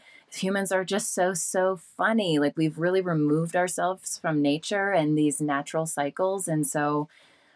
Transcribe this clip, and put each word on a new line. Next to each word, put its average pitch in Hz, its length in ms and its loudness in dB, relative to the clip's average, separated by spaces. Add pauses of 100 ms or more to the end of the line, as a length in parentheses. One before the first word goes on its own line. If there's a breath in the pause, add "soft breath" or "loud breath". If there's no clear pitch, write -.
(320 loud breath)
humans 190 400 -2
are 190 120 0
just 196 300 -4
so, 185 200 2
so 185 420 0
funny. 185 640 0
Like, 143 180 2
we've 160 220 0
really 180 240 2
removed 165 540 2
ourselves 180 640 -2
from 156 240 0
nature 175 480 0
and 156 260 2
these 151 240 2
natural 147 460 -2
cycles. 180 640 -2
And 156 180 0
so, 147 420 0 (480 soft breath)